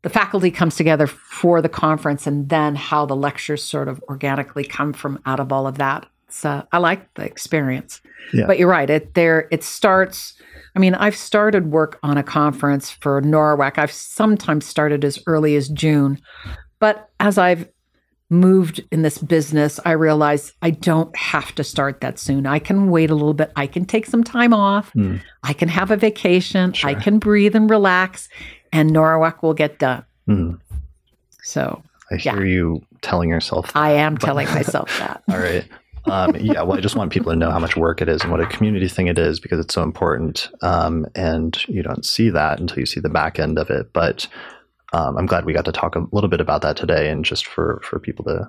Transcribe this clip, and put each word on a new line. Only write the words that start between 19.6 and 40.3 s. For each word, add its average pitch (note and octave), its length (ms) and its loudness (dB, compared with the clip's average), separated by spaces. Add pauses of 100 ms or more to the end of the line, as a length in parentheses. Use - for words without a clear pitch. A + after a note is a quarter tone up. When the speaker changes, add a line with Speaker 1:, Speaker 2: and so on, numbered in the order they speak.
Speaker 1:
I E3+ 80 2
realize D3+ 600 2 (100)
I E3+ 80 2
don't D#3+ 460 0
have - 380 -4
to D3 100 -4
start C#3 360 -4
that B2+ 180 -8
soon. C#3 280 -4
I C#3+ 120 0
can G3 320 0
wait D#3+ 200 4
a D#3+ 40 2
little D3+ 200 2
bit. D3+ 220 -2
I C#3 100 -4
can F3 200 -4
take A3+ 200 -2
some A#3 180 0
time A#3+ 280 2
off. G3+ 420 2
Speaker 2:
Mm. F#2+ 260 0 (220)
Speaker 1:
I C#3 100 -4
can E3+ 160 0
have F3+ 220 -2
a G#3+ 60 4
vacation. F#3 720 2
I C#3+ 220 -2
Speaker 2:
Sure. B2 80 -4
Speaker 1:
can G#3 200 4
breathe G#3 340 4
and A3 160 4
relax, F#3 580 2 (440)
and D#3 200 4
norwalk D#3+ 520 2
will D#3+ 100 2
get D3+ 240 -2
done. B2+ 260 -2 (240)
Speaker 2:
Mm. F2 300 0 (840)
Speaker 1:
So, - 360 -6 (300)
Speaker 2:
I F#2 100 -6
Speaker 1:
yeah. A2+ 140 -4
Speaker 2:
hear G2 100 -2
you F2 380 0 (180)
telling E2+ 300 0
yourself - 420 -2
that, - 60 -2
Speaker 1:
I D3+ 140 2
am D3+ 220 2
Speaker 2:
but A#2 120 -4
Speaker 1:
telling C#3+ 200 -2
Speaker 2:
<laughs> D#3 80 -2
Speaker 1:
myself - 340 -2 (100)
that. - 320 -8
Speaker 2:
All F#3 80 0
right. - 260 -2 (420)
Um, F#2+ 300 0
yeah, F#2 260 0
well, F#2 160 0
I - 20 -2
just G#2 160 -2
want G2 160 -4
people E2+ 200 4
to E2 40 4
know E2 140 2
how E2 100 0
much E2 160 -2
work E2 260 2
it E2 60 0
is D#2+ 140 2
and E2+ 80 -2
what E2 100 0
a E2 60 2
community G#2 420 0
thing F#2 200 0
it E2+ 100 0
is D#2 220 0
because - 200 -4
it's - 140 -4
so F2 80 0
important. D#2 680 -2 (120)